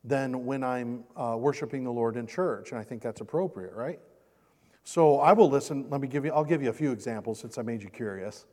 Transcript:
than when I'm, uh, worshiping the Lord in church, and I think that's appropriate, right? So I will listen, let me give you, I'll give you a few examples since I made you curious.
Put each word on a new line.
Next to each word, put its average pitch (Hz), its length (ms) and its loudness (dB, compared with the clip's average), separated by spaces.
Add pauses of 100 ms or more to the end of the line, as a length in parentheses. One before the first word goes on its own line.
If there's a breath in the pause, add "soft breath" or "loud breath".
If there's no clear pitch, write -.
than 127 420 -2
when 135 180 -2
I'm, 123 400 -2 (120)
uh, 120 240 -2
worshiping 139 440 -2
the 123 80 -4
Lord 117 260 0
in 117 100 -6
church, 170 440 -4
and 120 80 -8
I 107 40 -8
think 113 180 -10
that's 117 180 -8
appropriate, 110 540 -4
right? 135 260 -6 (840 soft breath)
So 151 360 6
I 156 140 8
will 208 160 8
listen, 139 400 -2
let 139 100 -2
me 135 80 -4
give 135 160 -4
you, 156 80 -2
I'll 151 120 2
give 147 180 2
you 127 80 0
a 107 40 -2
few 147 180 0
examples 110 480 -6
since 117 180 -12
I 120 60 -6
made 113 180 -4
you 98 80 -14
curious. 101 640 -8